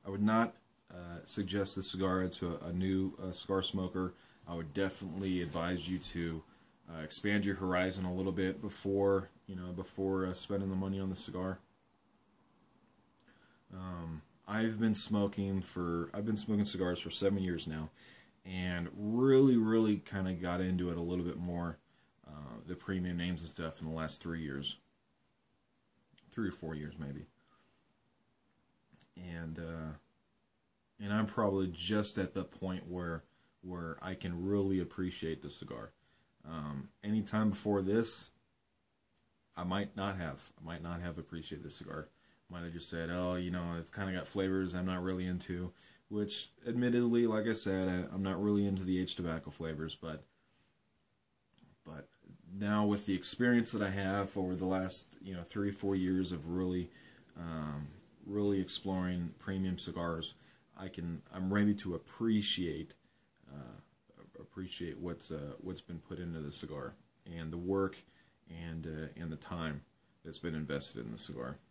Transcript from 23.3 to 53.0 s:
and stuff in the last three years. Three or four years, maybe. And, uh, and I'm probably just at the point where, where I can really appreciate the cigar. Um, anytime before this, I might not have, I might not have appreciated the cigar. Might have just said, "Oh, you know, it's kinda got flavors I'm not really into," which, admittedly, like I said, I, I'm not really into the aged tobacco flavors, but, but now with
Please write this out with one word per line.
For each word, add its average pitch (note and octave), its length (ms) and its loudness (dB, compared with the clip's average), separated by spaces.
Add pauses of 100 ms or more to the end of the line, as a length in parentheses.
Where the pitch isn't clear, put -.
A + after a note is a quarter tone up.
and D#2 80 -6
stuff E2 320 -6
in D#2+ 60 -6
the D#2+ 60 -4
last D#2+ 280 -4
three E2 180 -4
years. C#2+ 360 -4 (1500)
Three G#2+ 180 0
or E2+ 40 -2
four D#2+ 220 -6
years, D2+ 240 -6
maybe. C#2 280 -8 (1900)
And, E2+ 420 -6
uh, D#2+ 340 -6 (1080)
and G#2 120 -2
I'm G#2+ 140 4
probably G2 400 2
just F#2+ 500 0
at F#2 160 0
the F#2 120 -2
point F#2 420 -6
where, E2+ 380 -4 (380)
where E2+ 380 -8
I F#2 140 -6
can F2 320 -4
really G2 320 4
appreciate F2 640 -2
the D2+ 80 -10
cigar. B1 400 -10 (580)
Um, D2 420 -6 (120)
anytime G#2+ 480 2
before G2+ 320 2
this, G#2+ 480 2 (1300)
I F2 80 -6
might G2 320 -2
not G2 200 -2
have, D#2 440 -6
I D#2 40 -16
might E2 180 -8
not E2+ 180 -6
have E2+ 180 -6
appreciated D#2+ 480 -10
the D2 40 -10
cigar. - 380 -10 (420)
Might F2 120 -8
have E2+ 100 -6
just E2+ 160 -6
said, E2 220 -2
"Oh, F2+ 240 0
you F2+ 160 0
know, F2 280 -2
it's E2 120 -8
kinda F#2+ 220 -4
got F2+ 140 -4
flavors F#2+ 480 2
I'm F2+ 120 0
not F#2 160 0
really F#2 240 0
into," F2+ 460 -2 (360)
which, G#2 420 -2 (160)
admittedly, A#2+ 600 4
like A2 200 2
I A2+ 60 4
said, F#2+ 360 2
I, F2+ 260 0
I'm G2 80 0
not F#2+ 200 0
really G#2 220 6
into F#2+ 200 2
the F#2 140 2
aged F#2 200 0
tobacco D#2+ 320 -2
flavors, D#2+ 440 -4
but, D#2+ 280 -8 (1600)
but D2+ 240 -14 (420)
now G#2 360 4
with G#2 180 4